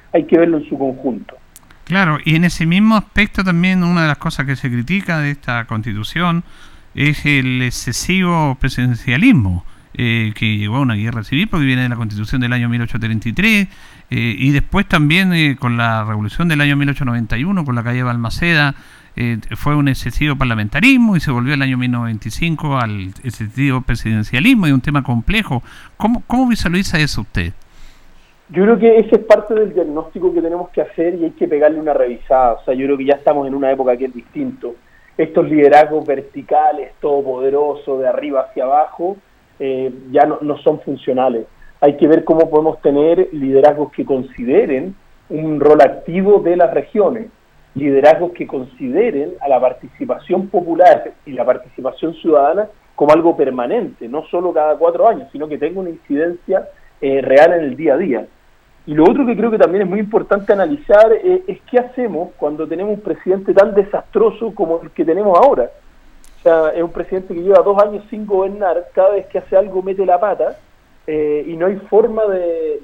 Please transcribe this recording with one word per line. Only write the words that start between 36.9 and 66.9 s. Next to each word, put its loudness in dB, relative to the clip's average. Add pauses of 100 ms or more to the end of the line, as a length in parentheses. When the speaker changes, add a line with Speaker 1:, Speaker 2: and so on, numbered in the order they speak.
Speaker 1:
todopoderosos, -2
de 0
arriba -2
hacia -6
abajo, -2 (420)
eh, -4 (180)
ya 4
no, -4
no -4
son 0
funcionales. -4 (360)
Hay 4
que 2
ver 4
cómo 2
podemos 0
tener 2
liderazgos 2
que -6
consideren -2 (340)
un -4
rol 6
activo 2
de 0
las 2
regiones, -2 (480)
liderazgos 4
que -10
consideren -4
a -6
la 4
participación -4
popular 2 (120)
y -16
la -4
participación -4
ciudadana 2 (280)
como 4
algo 2
permanente, -4
no -8
solo -4
cada 0
cuatro 2
años, 0
sino -10
que -8
tenga -6
una -8
incidencia, -4 (320)
eh, 0
real 4
en 0
el -6
día 0
a 0
día. -2 (600)
Y -6
lo 4
otro 4
que -2
creo 0
que 0
también 2
es -4
muy -4
importante 0
analizar, 4
eh, 2
es -8 (100)
qué 2
hacemos -4
cuando -6
tenemos -6
un -12
presidente -4
tan 4
desastroso -2
como -2
el -16
que -4
tenemos 2
ahora. 4 (680)
O -20
sea, 4
es -2
un -4